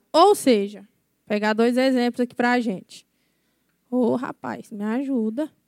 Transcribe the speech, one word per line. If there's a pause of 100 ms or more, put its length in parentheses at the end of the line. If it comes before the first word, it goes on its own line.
(120)
Ou
seja,
vou
pegar
dois
exemplos
aqui
pra
gente. (840)
Ô,
rapaz,
me
ajuda. (160)